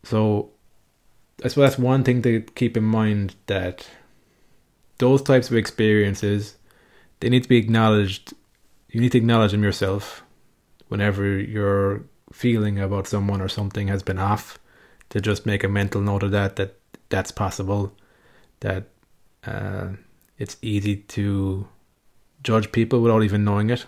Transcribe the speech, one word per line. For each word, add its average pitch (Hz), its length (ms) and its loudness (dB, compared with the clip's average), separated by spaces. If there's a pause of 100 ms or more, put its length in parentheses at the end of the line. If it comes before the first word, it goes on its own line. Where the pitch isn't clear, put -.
So 107 480 0 (920)
I 127 40 -2
suppose 139 220 4
that's - 80 -6
one 131 240 2
thing 123 200 2
to 113 180 2
keep - 360 -4
in 110 80 0
mind, 107 500 0 (120)
that 92 400 -4 (1120)
those 131 220 4
types 131 300 2
of 120 60 2
experiences, 104 1000 0 (640)
they - 80 -2
need 123 140 4
to 123 60 -14
be 123 100 6
acknowledged. 110 760 2 (560)
You 113 120 -6
need 120 120 2
to 127 60 4
acknowledge 113 340 4
them 104 120 2
yourself 101 580 -4 (680)
whenever 101 380 -2
your 101 760 0 (280)
feeling 107 460 0
about 98 280 -2
someone 101 360 -2
or 95 60 -4
something 101 400 -4
has 98 140 -2
been 95 160 -4
off, 98 400 -4 (520)
to 104 100 -2
just 101 240 -2
make 101 180 -2
a 98 60 -2
mental 101 320 -2
note 101 220 0
of 101 80 -2
that, 101 260 -2
that 98 200 -6 (340)
that's 185 200 -4
possible, 98 640 -4 (680)
that, 98 240 -6 (640)
uh, 98 420 -8 (480)
it's - 260 -10
easy 104 340 -2
to 98 720 -4 (760)
judge 110 300 0
people 113 280 2
without 113 220 4
even 104 220 2
knowing 104 260 2
it 123 180 -4